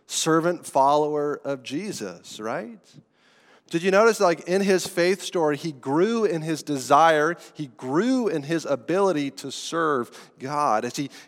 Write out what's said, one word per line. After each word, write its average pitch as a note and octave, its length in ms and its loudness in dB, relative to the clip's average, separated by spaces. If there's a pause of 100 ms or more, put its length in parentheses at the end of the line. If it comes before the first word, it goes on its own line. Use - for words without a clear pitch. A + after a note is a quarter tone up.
servant E3 600 0
follower D3 800 2
of C#3 180 -6
Jesus, A#2+ 760 -10
right? C#3 400 -8 (920)
Did E3+ 120 -2
you F#3+ 80 0
notice, G#3 300 4
like, F3 200 2
in F#3 200 0
his F#3+ 260 2
faith F3+ 360 0
story, D3+ 340 -2
he D#3+ 160 -8
grew E3+ 520 0
in E3 180 0
his D#3 200 -4
desire, D3+ 720 4 (180)
he D3 140 -10
grew G3+ 600 -2
in D3+ 140 -4
his D#3+ 240 -4
ability D3 640 0
to C3+ 200 -12
serve D3+ 880 -4
God C3 460 0
as A#2+ 120 -6
he, C#3+ 120 -6 (200)